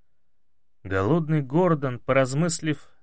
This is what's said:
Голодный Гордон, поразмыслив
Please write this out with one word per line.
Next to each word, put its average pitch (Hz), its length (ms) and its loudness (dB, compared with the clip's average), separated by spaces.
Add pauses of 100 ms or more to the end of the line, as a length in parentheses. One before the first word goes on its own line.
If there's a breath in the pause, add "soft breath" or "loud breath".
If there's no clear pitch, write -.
(840)
Голодный 143 580 0
Гордон, 139 580 0
поразмыслив 143 920 0 (100)